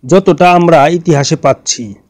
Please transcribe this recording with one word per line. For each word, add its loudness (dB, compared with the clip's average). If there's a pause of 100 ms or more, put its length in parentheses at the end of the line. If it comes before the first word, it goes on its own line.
যতটা 2
আমরা 2
ইতিহাসে -2
পাচ্ছি। -6 (160)